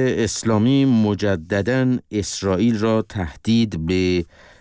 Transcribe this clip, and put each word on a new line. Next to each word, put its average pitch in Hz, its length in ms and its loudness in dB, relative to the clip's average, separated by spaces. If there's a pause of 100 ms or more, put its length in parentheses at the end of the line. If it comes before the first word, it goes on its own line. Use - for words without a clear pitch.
(240)
اسلامی 113 600 2
مجدداً 107 1120 0 (140)
اسرائیل 101 680 0
را 110 300 0
تهدید 98 760 -2
به 90 400 0 (360)